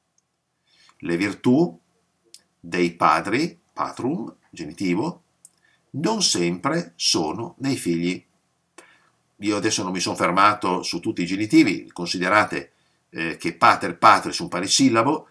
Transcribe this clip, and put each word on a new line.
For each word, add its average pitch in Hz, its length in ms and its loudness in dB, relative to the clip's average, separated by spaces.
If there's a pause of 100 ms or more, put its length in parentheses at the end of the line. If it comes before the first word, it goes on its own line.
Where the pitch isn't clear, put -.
(1000)
Le 85 180 -4
virtù 123 640 0 (800)
dei 87 320 -2
padri, 95 640 0 (140)
patrum, - 640 -6 (140)
genitivo, 92 720 -4 (720)
non 196 300 -2
sempre 92 760 -2
sono - 640 -2
nei 135 160 -2
figli. 87 460 -2 (1160)
Io 104 200 -2
adesso 107 260 -2
non 92 100 -6
mi 92 80 -4
sono 98 140 -2
fermato 95 680 2
su - 180 -6
tutti - 220 -4
i 85 40 0
genitivi, 107 640 2
considerate, 90 800 0 (420)
eh, 82 220 -6
che - 180 -6
pater, 98 420 2
patris, 101 440 4
un 85 80 -6
parisillabo, 117 840 2